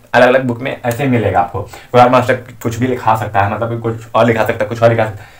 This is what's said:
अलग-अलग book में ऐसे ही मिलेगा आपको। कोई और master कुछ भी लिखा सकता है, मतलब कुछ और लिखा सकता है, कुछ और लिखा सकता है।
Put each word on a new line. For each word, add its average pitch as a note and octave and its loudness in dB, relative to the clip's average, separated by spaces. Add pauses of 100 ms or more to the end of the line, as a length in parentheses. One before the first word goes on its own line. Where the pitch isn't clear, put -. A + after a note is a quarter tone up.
(140)
अलग-अलग B2+ 4
book A#2+ -4
में C3+ -8
ऐसे A#2+ -4
ही C3+ 0
मिलेगा G2+ 0
आपको। - -4
कोई - 0
और B2 6
master B2+ 2
कुछ - -8
भी B2+ -2
लिखा A#2 -2
सकता G#2 -2
है, G#2 -2
मतलब A#2 -4
कुछ A2+ -6
और A2+ 4
लिखा A2 2
सकता A2 -2
है, G#2 -4
कुछ A2+ -2
और A#2 6
लिखा A2+ 0
सकता - -10
है। - -20 (100)